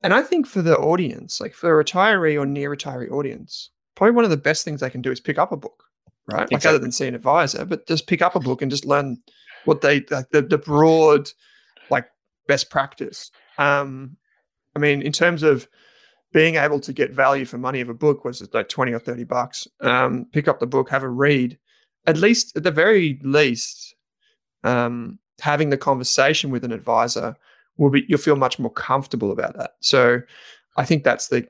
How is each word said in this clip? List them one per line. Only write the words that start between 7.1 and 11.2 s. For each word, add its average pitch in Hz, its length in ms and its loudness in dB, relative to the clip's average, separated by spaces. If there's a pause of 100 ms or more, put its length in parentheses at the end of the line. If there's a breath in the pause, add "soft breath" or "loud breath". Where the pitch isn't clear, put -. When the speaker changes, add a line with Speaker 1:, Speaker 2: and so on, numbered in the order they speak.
Speaker 1:
advisor, 139 500 0
but - 220 -8
just - 220 -4
pick 175 120 0
up 175 140 2
a 180 60 0
book 127 200 -4
and 139 100 -4
just 143 140 -6
learn 139 380 -2 (420 loud breath)
what 156 160 2
they, 143 300 2
like, 135 200 -6
the, 147 120 4
the 143 160 0
broad, 151 720 4 (580 soft breath)